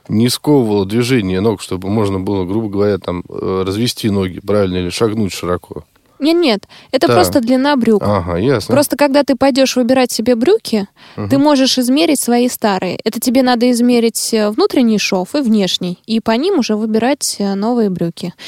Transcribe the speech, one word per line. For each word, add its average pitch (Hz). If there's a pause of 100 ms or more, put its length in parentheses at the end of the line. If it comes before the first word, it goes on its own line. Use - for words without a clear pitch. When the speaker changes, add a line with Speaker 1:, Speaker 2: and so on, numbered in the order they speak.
Speaker 1:
не 113
сковывало 113
движение 107
ног, 101
чтобы 92
можно 101
было, 95
грубо 107
говоря, 98
там, 87
э, 95
развести 110
ноги 95
правильно 98
или 90
шагнуть 107
широко. - (380)
Speaker 2:
Нет, 320
нет, 269 (240)
это -
Speaker 1:
Так. 247
Speaker 2:
просто 285
длина 262
брюк. 226
Speaker 1:
Ага, 90
ясно. 117
Speaker 2:
Просто 285
когда 285
ты 262
пойдешь 269
выбирать 254
себе 240
брюки, 233 (300)
Speaker 1:
Мгм. 104
Speaker 2:
ты 277
можешь 277
измерить 262
свои 240
старые. 190
Это 226
тебе 254
надо 247
измерить, 233
э, 214
внутренний 240
шов 185
и 294
внешний, 202
и 220
по 226
ним 320
уже 214
выбирать, 220
э, 196
новые 220
брюки. 170 (140)